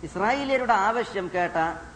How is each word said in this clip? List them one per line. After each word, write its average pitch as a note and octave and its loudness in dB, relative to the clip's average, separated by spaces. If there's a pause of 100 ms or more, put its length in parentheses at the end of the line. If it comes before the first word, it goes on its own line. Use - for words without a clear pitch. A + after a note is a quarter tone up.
ഇസ്രായേലിയരുടെ B3 0
ആവശ്യം G3+ 0
കേട്ട E3+ 0 (180)